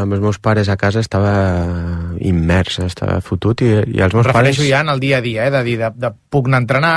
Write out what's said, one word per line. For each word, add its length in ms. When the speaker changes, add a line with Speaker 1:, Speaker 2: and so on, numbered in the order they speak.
Speaker 1:
amb 80
els 100
meus 160
pares 320
a 80
casa, 240
estava 280
immers, 560
estava 400
fotut, 400
i, 80
i 80
els 160
meus 80
Speaker 2:
Em 60
refereixo 320
Speaker 1:
pares 80
Speaker 2:
ja 100
en 80
el 140
dia 160
a 20
dia, 260
eh, 60
de 120
dir, 140
de, 160
de, 160
"Puc 180
anar 80
a 60
entrenar, 340